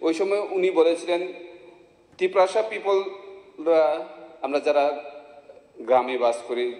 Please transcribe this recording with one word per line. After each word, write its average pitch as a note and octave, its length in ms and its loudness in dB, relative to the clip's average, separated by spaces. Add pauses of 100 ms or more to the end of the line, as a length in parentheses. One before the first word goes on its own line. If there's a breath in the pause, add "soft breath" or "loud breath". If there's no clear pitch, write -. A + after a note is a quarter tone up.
ওই D#3+ 140 0
সময় G3 260 0 (100)
উনি F#3 200 0
বলেছিলেন, E3+ 640 2 (840)
"তিপ্রাসা F#3 440 2
পিপলরা", E3 1500 -2 (340)
আমরা C#3 180 -2
যারা C#3+ 440 0 (760)
গ্রামে B2 380 2
বাস A#2 200 0 (100)
করি, B2 320 -2